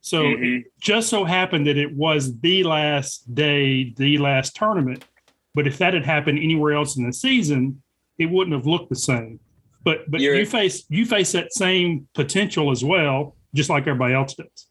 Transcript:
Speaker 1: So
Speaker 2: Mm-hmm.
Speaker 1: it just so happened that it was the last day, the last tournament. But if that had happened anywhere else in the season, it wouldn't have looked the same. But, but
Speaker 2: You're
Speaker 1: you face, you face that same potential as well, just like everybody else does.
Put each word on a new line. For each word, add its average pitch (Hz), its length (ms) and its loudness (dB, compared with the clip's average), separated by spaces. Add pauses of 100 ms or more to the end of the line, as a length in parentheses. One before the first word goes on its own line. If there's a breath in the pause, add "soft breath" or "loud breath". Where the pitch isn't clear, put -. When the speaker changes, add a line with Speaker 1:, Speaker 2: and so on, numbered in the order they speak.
Speaker 1:
So 160 220 -2
Speaker 2:
Mm-hmm. 123 200 0
Speaker 1:
it 123 200 -2 (180)
just 220 280 0
so 208 140 0
happened 175 440 0
that 143 100 2
it 143 160 -2
was 139 460 0
the 180 240 2
last 151 720 -2
day, 135 640 0
the 143 220 2
last 139 380 0
tournament. 175 500 -2 (500)
But 147 120 0
if 139 100 -4
that 185 160 2
had 156 120 -2
happened 151 340 0
anywhere 151 340 2
else 147 240 -2
in 123 80 -2
the 120 80 -4
season, 147 680 0 (360)
it 165 80 0
wouldn't 180 300 0
have 123 100 -4
looked 165 240 0
the 127 60 -4
same. 113 440 -4 (440)
But, 156 260 -2
but 143 120 -2
Speaker 2:
You're 143 140 2
Speaker 1:
you 214 100 2
face, 208 440 -2
you 180 160 0
face 208 280 0
that 175 200 -2
same 180 640 0
potential 156 560 0
as 120 120 -2
well, 147 520 0 (180)
just 143 160 0
like 143 140 0
everybody 127 300 0
else 135 200 0
does. - 380 -20